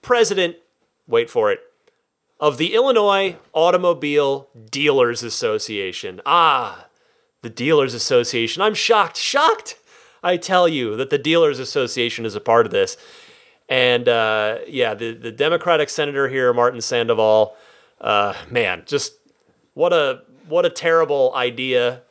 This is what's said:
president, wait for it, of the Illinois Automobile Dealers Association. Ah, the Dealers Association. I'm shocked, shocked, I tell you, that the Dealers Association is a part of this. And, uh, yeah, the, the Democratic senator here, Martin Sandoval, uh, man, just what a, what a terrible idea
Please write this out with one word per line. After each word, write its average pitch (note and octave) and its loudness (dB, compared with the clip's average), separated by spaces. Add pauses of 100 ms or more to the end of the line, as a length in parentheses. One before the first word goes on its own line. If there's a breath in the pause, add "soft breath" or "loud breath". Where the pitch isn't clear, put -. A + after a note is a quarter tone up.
president, G3 0 (500)
wait A#2 0
for G#2+ 2
it, F#2 -4 (800)
of D3 0
the F3+ -2
Illinois G#3 2 (160)
Automobile D3 0 (220)
Dealers B2+ 0
Association. G#2 -6
Ah, C#3 0 (560)
the A#2 -12
Dealers C3+ 0
Association. A#2+ -2
I'm G#3 0
shocked, G#3 0
shocked, - -2 (440 soft breath)
I F3+ 0
tell F3+ 2
you, B2 -2
that B2+ -4
the D3 0
Dealers D3+ 2
Association A#2+ -4
is G2+ -6
a G#2 -6
part A2+ 4
of G#2 -8
this. G2 0 (680 loud breath)
And, B2 2
uh, A2 0 (100)
yeah, A#2+ -2
the, A2+ -8
the A2+ -12
Democratic D#3 0
senator C#3 -4
here, B2+ 0
Martin A#2+ 0
Sandoval, A2 2 (420 soft breath)
uh, G2+ 0 (160)
man, F#2+ -2
just - -6 (580)
what E3+ 0
a, C#3+ 0 (280)
what F3 0
a E3 2
terrible D3 2
idea B2+ -2